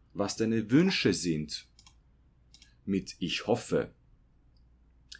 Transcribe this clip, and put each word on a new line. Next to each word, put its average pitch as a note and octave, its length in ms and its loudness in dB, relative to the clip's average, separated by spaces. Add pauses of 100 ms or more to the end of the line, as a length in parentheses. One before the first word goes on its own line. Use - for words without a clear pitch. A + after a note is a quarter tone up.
(140)
was - 220 -4
deine A2 340 0
Wünsche D3+ 440 4
sind D#2 520 -4 (1160)
mit F#2+ 340 -4
"Ich - 280 -6
hoffe". - 480 -2 (1300)